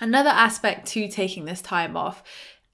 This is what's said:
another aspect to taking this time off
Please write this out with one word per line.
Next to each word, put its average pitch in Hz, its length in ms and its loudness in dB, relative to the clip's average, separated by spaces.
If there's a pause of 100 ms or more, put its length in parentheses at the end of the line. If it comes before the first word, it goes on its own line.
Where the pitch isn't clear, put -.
another 269 300 4
aspect 220 560 2
to 214 200 -4
taking 190 380 -4
this 175 160 -8
time 165 340 -4
off 170 280 -6 (500)